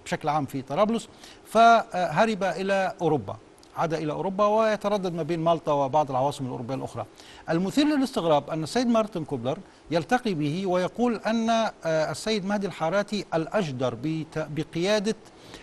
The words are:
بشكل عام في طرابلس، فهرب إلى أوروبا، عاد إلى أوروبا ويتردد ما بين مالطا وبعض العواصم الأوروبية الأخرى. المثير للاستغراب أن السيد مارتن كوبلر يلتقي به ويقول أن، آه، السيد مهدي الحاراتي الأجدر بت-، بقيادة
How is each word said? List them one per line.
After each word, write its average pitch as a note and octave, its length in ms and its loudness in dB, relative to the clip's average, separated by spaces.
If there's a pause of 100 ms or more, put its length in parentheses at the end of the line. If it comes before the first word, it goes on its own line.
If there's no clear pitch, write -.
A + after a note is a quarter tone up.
بشكل D#3+ 240 -4
عام D3 160 0
في C3+ 160 -8
طرابلس، G#3 460 0 (380)
فهرب G#3 960 4
إلى F#3+ 580 0
أوروبا، C#3 340 0 (420)
عاد D#3+ 160 0
إلى D#3 180 -2
أوروبا F#3+ 340 0
ويتردد G#3 680 2
ما E3 100 -4
بين E3 160 -2
مالطا E3 320 2
وبعض C#3 380 2
العواصم C3+ 360 0
الأوروبية B2+ 300 -6
الأخرى. C3 300 -8 (440)
المثير F#3 360 2
للاستغراب F#3+ 640 2
أن D#3 140 -4
السيد A#3 240 -2
مارتن A3 360 0
كوبلر C3 340 -4 (340)
يلتقي G#3 420 0
به D3+ 320 -2
ويقول F3+ 500 0
أن، A3+ 340 0
آه، A3+ 220 2 (140)
السيد D#3+ 600 -2
مهدي G3+ 220 -2
الحاراتي F#3 680 -2
الأجدر C#3+ 680 -2
بت-، D#3 460 -4
بقيادة F#3+ 680 0 (480)